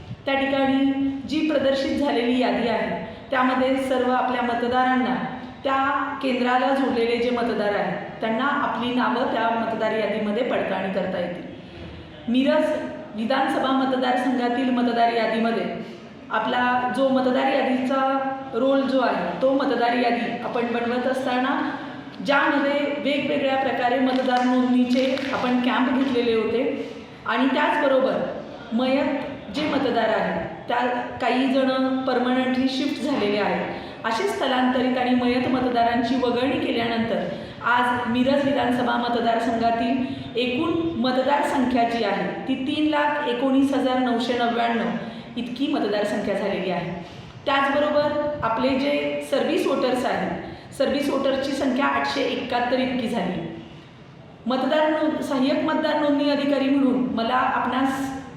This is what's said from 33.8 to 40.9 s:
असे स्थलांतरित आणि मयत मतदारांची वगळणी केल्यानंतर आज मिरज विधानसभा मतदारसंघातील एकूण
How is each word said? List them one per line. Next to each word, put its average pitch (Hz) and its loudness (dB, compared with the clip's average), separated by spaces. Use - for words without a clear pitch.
असे 370 0
स्थलांतरित 254 0
आणि 247 0
मयत 247 2
मतदारांची 240 2
वगळणी 254 0
केल्यानंतर 226 0
आज 247 2
मिरज 262 2
विधानसभा 247 0
मतदारसंघातील 233 0
एकूण 254 0